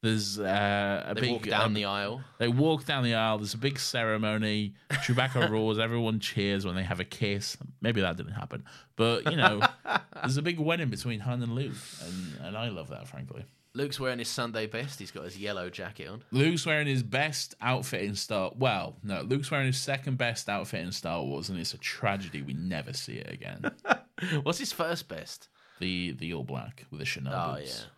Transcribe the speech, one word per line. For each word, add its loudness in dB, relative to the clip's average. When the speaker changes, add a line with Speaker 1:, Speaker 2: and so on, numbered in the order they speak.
Speaker 1:
There's, 2
uh, 4
a -2
Speaker 2:
They 0
Speaker 1:
big, 2
Speaker 2:
walk -2
down 4
Speaker 1:
um, 4
Speaker 2:
the 2
aisle. 0
Speaker 1:
They 2
walk 4
down 2
the 4
aisle. 4
There's -4
a -6
big 0
ceremony. 2
Chewbacca 4
<laughs> 2
roars. 4
Everyone 4
cheers 2
when 0
they 2
have 0
a 0
kiss. -2
Maybe 4
that 2
didn't -8
happen. -8
But, 4
you 0
know, 6
Speaker 2:
<laughs> -2
Speaker 1:
there's 0
a 0
big 0
wedding 2
between -4
Han -2
and -2
Luke. -2
And, -8
and -6
I -4
love -8
that, -10
frankly. -10
Speaker 2:
Luke's -4
wearing -2
his -4
Sunday -2
best. -6
He's -10
got -8
his -10
yellow -4
jacket -10
on. -12
Speaker 1:
Luke's 4
wearing 2
his 2
best 0
outfit 0
in -2
Star, -2
well, 2
no, -2
Luke's 0
wearing 2
his 2
second -2
best 0
outfit -2
in -4
Star -2
Wars, -4
and -2
it's -4
a -10
tragedy -2
we -6
never -4
see -6
it -10
again. -6
Speaker 2:
<laughs> -2
What's 0
his -4
first -2
best? -12
Speaker 1:
The, -2
the -6
all -4
black -10
with -12
the -4
Chanel -4
Speaker 2:
Oh, -2
Speaker 1:
boots. -8